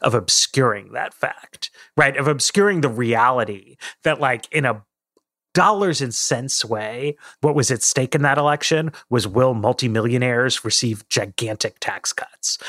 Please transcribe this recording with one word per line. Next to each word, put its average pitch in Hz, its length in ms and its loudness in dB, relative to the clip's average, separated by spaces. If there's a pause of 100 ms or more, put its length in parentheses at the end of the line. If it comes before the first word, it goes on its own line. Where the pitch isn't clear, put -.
of 123 100 2
obscuring 107 800 0
that 127 220 -8
fact, - 560 -8 (260)
right? 139 180 4
Of 139 140 0
obscuring 180 540 2
the 135 80 2
reality 113 880 0 (260)
that, 151 180 0
like, 127 320 -2
in 147 140 0
a 107 180 -4 (720)
dollars 185 480 2
and 120 100 -4
cents 127 520 -4
way, 113 520 -6 (240)
what 147 140 2
was 139 160 2
at 120 100 -2
stake - 340 0
in 143 80 0
that 139 140 4
election 151 560 0 (160)
was, 113 180 0
will 123 280 2
multimillionaires 120 1080 0
receive 110 460 -2
gigantic 107 680 -4
tax - 340 -6
cuts? - 460 -8 (100)